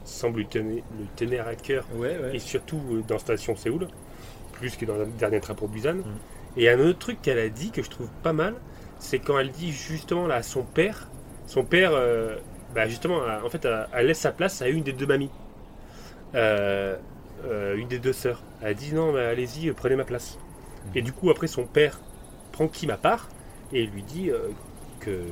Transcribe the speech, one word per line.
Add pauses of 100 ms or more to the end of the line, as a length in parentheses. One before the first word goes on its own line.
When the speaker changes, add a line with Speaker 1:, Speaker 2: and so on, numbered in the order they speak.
Speaker 1:
semble
lui
tenir, (160)
lui
tenir
à
cœur, (100)
Speaker 2:
Ouais,
ouais.
Speaker 1:
et
surtout, (100)
euh,
dans
Station
Séoul, (680)
plus
que
dans
le
Dernier
Train
pour
Busan.
Speaker 2:
Mm. (540)
Speaker 1:
Et
un
autre
truc
qu'elle
a
dit
que
je
trouve (140)
pas
mal, (420)
c'est
quand
elle
dit
justement
là
à
son
père, (380)
son
père,
euh, (360)
bah
justement,
a,
en
fait,
a,
elle
laisse
sa
place
à
une
des
deux
mamies, (1080)
euh, (500)
euh,
une
des
deux
sœurs. (200)
Elle
dit
non,
mais
allez-y,
euh,
prenez
ma
place. (500)
Speaker 2:
Mhm.
Speaker 1:
Et
du
coup,
après,
son
père (520)
prend
Kim
à
part (420)
et
lui
dit,
euh, (500)
que (100)